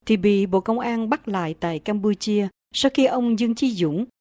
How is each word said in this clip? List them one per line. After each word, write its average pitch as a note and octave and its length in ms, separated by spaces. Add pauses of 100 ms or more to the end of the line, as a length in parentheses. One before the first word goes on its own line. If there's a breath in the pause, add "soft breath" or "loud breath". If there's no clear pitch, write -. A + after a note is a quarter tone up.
thì A3 120
bị G3 280
Bộ F#3+ 140
Công A3+ 200
an A3+ 300
bắt D4 180
lại F3 320
tại E3 200
Campuchia, G#3 680 (260)
sau - 200
khi C4 120
ông A#3+ 340
Dương A#3 160
Chí C4 160
Dũng F3 340 (160)